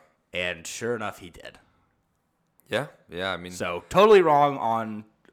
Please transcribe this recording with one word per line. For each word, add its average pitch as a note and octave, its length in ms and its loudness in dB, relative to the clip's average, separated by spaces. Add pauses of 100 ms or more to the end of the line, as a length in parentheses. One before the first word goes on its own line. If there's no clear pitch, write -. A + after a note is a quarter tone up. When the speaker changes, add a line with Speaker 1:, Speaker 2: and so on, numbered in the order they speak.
(320)
Speaker 1:
And F2 340 -6
sure A#2+ 300 -8
enough, G#2 220 -10
he F#2+ 100 -20
did. - 300 -20 (1120)
Speaker 2:
Yeah, A#2+ 160 -4 (240)
yeah, F2+ 220 -6
I F2 40 -6
mean F2 160 -14
Speaker 1:
So F2+ 380 -8
totally G3+ 320 8
wrong C#3+ 340 4
on A2 480 -4 (280)